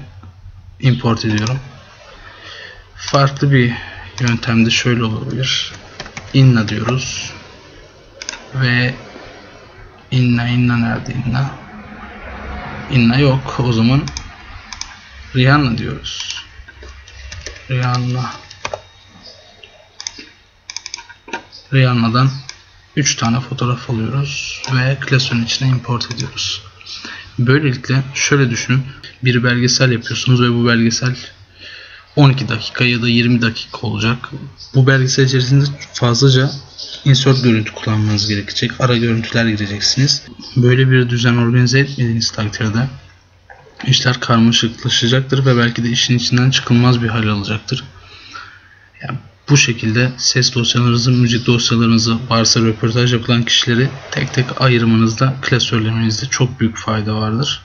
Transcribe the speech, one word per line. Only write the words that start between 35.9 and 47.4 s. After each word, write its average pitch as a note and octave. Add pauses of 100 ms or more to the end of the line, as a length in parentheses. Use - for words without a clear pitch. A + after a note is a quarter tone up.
fazlaca B2+ (540)
insert C3
görüntü A2
kullanmanız G#2+
gerekecek. G#2
Ara B2
görüntüler A2+
gireceksiniz. G#2 (340)
Böyle B2+
bir B2+
düzen A#2+
organize B2
etmediğiniz B2
takdirde A2 (960)
işler B2+
karmaşıklaşacaktır A#2+
ve B2+
belki A#2
de A#2+
işin A#2
içinden B2
çıkılmaz A#2+
bir A#2
hal A2
alacaktır. G#2 (1160)